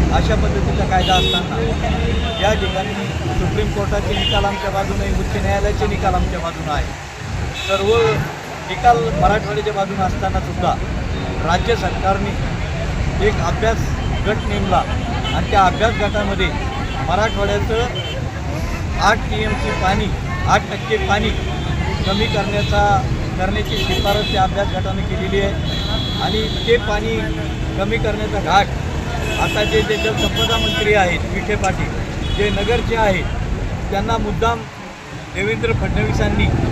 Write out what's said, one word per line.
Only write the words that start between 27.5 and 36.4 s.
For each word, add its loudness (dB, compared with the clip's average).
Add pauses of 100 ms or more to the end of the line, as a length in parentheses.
कमी 0
करण्याचा -2
घाट 4 (720)
आता 0
जे, 2
जे 0
जलसंपदा 0
मंत्री 0
आहेत 2
विखे -2
पाटील, -2 (480)
जे 2
नगरचे 0
आहेत, 2 (680)
त्यांना 0
मुद्दाम 0 (720)
देवेंद्र 0
फडणवीसांनी 2 (260)